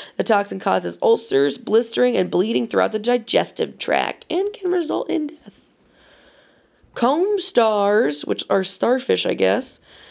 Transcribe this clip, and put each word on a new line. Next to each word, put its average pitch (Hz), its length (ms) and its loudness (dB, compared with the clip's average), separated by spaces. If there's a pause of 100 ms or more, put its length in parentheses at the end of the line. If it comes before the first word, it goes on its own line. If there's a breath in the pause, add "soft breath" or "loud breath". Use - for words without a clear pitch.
(160 loud breath)
the - 80 -2
toxin 202 340 0
causes 185 440 -2
ulcers, - 540 2
blistering, 240 600 2
and 180 160 0
bleeding 220 340 2
throughout 196 240 2
the 220 80 -4
digestive 208 800 -2
tract - 500 -2
and 392 240 -2
can 370 200 -4
result 349 360 -2
in 311 200 -2
death. - 320 -20 (1300 soft breath)
Comb 349 460 2
stars, 220 840 2
which 196 240 -4
are 196 140 2
starfish, 208 640 0
I - 80 0
guess, 196 460 0 (300 loud breath)